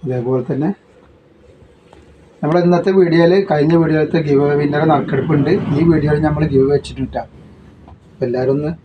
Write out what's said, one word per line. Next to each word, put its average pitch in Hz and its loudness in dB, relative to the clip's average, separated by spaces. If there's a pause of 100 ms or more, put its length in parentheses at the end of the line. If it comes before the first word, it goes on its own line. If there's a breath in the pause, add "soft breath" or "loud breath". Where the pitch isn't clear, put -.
അതേപോലെ 127 -4
തന്നെ 143 -4 (1700)
നമ്മൾ 156 0
ഇന്നത്തെ 175 2 (100)
വീഡിയോയിൽ, 170 4 (180)
കഴിഞ്ഞ 151 2
വീഡിയോയിലത്തെ 156 0
ഗിവ് 139 2
അവേ 143 0
വിന്നർ 147 0 (100)
നറുക്കെടുപ്പുണ്ട്. 143 0 (260)
ഈ 160 2
വീഡിയോയിൽ 147 2
നമ്മൾ 151 -2 (100)
ഗിവ് 135 2
വെച്ചിട്ടുണ്ട് 131 -6
ട്ടോ. 120 -8 (880)
അപ്പോൾ - -6
എല്ലാവരും 127 -2
ഒന്ന് 151 -6 (140)